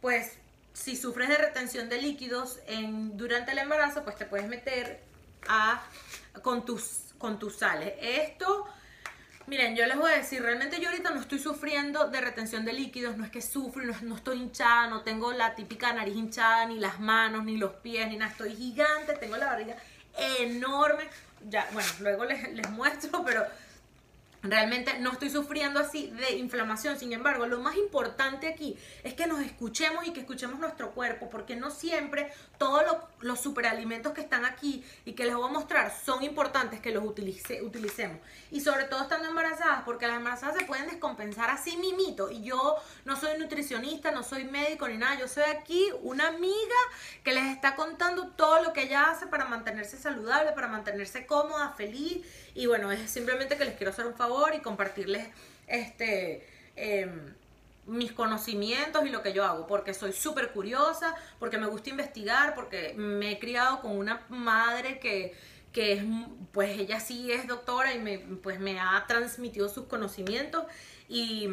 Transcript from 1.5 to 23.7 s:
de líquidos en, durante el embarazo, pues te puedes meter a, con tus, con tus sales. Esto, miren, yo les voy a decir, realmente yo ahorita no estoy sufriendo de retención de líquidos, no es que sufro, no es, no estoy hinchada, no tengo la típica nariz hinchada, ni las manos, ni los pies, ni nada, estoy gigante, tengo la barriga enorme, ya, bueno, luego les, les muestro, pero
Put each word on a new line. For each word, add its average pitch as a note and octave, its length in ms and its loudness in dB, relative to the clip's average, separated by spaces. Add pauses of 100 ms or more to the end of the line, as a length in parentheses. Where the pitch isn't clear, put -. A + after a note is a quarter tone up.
de A#3+ 120 -2
líquidos B3+ 680 -4
en, A3 500 -4
durante A#3+ 360 0
el C4+ 60 0
embarazo, C#4+ 460 2
pues G#3 120 -8
te G#3 100 -8
puedes G3+ 200 -2
meter A#3+ 540 -4 (480)
a, A3 340 4 (600)
con A#3+ 240 0
tus, - 520 -6
con G#3+ 200 -4
tus G#3+ 180 -8
sales. F3+ 420 0
Esto, D#4 680 0 (800)
miren, B3+ 280 2
yo A#3 120 6
les C4 100 2
voy D#4+ 160 6
a D4+ 40 6
decir, C4 260 -2
realmente C4 360 0
yo F4 120 0
ahorita F4 200 0
no C#4 100 -2
estoy C#4 180 -4
sufriendo D4 720 0
de C4 120 -2
retención A3+ 460 -2
de A#3 80 -2
líquidos, B3 420 -4
no A3 80 -4
es A3 60 -10
que A#3+ 100 -8
sufro, C4 440 -6
no A#3 80 -2
es, F#3 100 -6
no A3+ 140 -6
estoy B3+ 220 -4
hinchada, A#3+ 500 4
no A3 120 -4
tengo A3 320 -2
la A3+ 220 2
típica A#3 400 -2
nariz G#3 200 -2
hinchada, A3+ 520 4
ni A#3 120 -4
las F#3+ 220 -2
manos, A3 440 4
ni A3 120 -2
los G3 200 0
pies, A3+ 320 -4
ni G#3+ 100 -6
nada, A3 120 -2
estoy A3 240 -6
gigante, D4 600 2
tengo A3+ 240 -4
la C#4 80 0
barriga A#3 300 -2 (640)
enorme, C#4 680 4 (400)
ya, G3+ 240 0
bueno, G3+ 160 0 (120)
luego G3+ 240 2
les, B3 280 -4
les G#3+ 180 -4
muestro, D4 540 0
pero A#3 220 2 (1000)